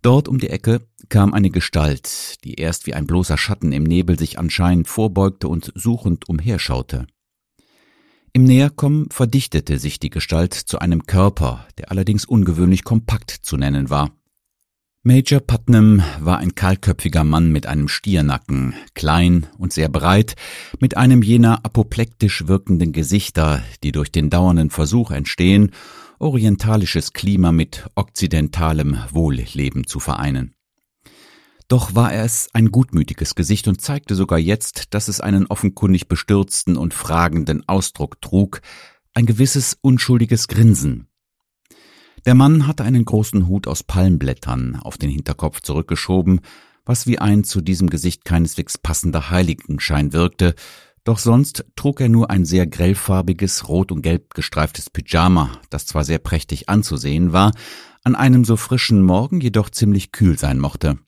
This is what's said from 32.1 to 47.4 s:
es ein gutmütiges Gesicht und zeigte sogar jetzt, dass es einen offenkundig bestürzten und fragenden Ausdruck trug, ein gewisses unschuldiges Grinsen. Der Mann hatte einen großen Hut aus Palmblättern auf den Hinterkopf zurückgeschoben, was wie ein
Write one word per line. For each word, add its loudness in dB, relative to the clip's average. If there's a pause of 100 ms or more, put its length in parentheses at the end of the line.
es -4
ein 4
gutmütiges 0
Gesicht -2
und -2
zeigte -6
sogar 0
jetzt, -4
dass -4
es -6
einen 0
offenkundig 0
bestürzten 0
und -4
fragenden -2
Ausdruck -4
trug, -2 (500)
ein 0
gewisses 0
unschuldiges 2
Grinsen. 2 (1160)
Der 6
Mann 6
hatte -4
einen 2
großen 0
Hut -2
aus -6
Palmblättern 0
auf -14
den -4
Hinterkopf -6
zurückgeschoben, 0 (460)
was -2
wie 0
ein 2